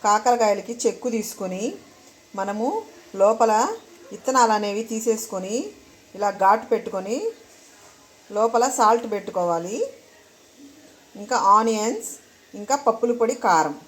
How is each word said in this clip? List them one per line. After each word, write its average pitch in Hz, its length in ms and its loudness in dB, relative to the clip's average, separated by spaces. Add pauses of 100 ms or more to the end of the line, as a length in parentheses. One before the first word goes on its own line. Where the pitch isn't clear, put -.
కాకరకాయలకి 220 800 2
చెక్కు 247 320 -2
తీసుకొని 196 480 -6 (760)
మనము 208 260 -4 (560)
లోపల 226 280 4 (600)
విత్తనాలు 233 480 2
అనేవి 208 240 -4 (100)
తీసేసుకొని 220 640 -4 (580)
ఇలా 202 160 -2 (120)
ఘాటు 214 220 4 (100)
పెట్టుకొని 220 440 -6 (1200)
లోపల 226 400 2
సాల్ట్ 233 380 4
పెట్టుకోవాలి. 185 760 -4 (1300)
ఇంకా 226 160 -2 (180)
ఆనియన్స్, 226 560 0 (480)
ఇంకా 262 160 0 (100)
పప్పుల 233 360 0
పొడి, 233 140 0 (100)
కారం. 156 300 2 (100)